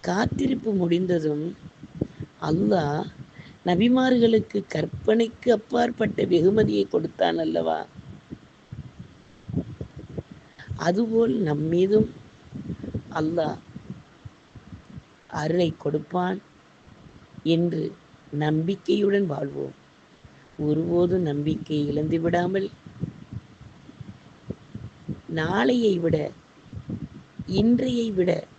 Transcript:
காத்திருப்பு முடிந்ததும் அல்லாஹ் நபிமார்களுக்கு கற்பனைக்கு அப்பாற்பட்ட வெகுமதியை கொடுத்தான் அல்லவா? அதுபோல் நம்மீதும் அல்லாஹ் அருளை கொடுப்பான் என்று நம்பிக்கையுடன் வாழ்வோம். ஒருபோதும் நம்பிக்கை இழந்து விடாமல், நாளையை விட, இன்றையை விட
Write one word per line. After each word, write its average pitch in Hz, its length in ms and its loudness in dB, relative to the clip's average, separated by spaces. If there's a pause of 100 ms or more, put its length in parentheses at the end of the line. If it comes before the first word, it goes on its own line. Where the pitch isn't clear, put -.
காத்திருப்பு 220 720 0
முடிந்ததும் 170 640 2 (1040)
அல்லாஹ் 165 560 2 (640)
நபிமார்களுக்கு 233 880 4 (140)
கற்பனைக்கு 226 840 0
அப்பாற்பட்ட 233 760 0
வெகுமதியை 196 520 4
கொடுத்தான் 90 600 0
அல்லவா? 80 340 0 (3000)
அதுபோல் 226 580 0 (140)
நம்மீதும் 175 600 2 (1120)
அல்லாஹ் 156 360 -2 (1800)
அருளை 165 300 2 (140)
கொடுப்பான் 180 560 -2 (1120)
என்று 165 280 0 (640)
நம்பிக்கையுடன் 196 880 2
வாழ்வோம். 139 420 -6 (840)
ஒருபோதும் 170 720 2
நம்பிக்கை 147 560 -2
இழந்து 156 340 0
விடாமல், 175 480 0 (2750)
நாளையை 220 580 2
விட, 160 180 2 (1500)
இன்றையை 240 480 2
விட 185 200 2 (280)